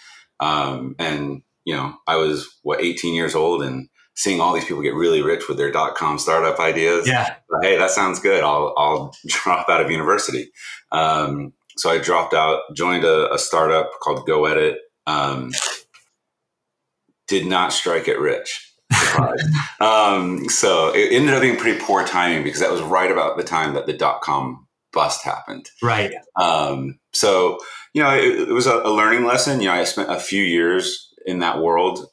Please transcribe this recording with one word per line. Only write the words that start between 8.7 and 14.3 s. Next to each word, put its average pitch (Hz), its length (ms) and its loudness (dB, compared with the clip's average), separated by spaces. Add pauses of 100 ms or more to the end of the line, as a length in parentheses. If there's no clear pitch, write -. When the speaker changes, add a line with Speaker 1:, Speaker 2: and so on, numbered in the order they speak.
Speaker 1:
I'll 76 420 0
<laughs> - 60 -18
drop - 420 -2
out 85 140 2
of 80 80 -2
university. 80 640 -2 (380)
Um, 76 640 0 (240)
so 87 140 -2
I 82 80 2
dropped 85 340 0
out, 80 300 2 (120)
joined 85 300 0
a, 78 260 4
a - 80 0
startup 80 520 0 (100)
called 69 260 -4
GoEdit. 78 500 2 (300)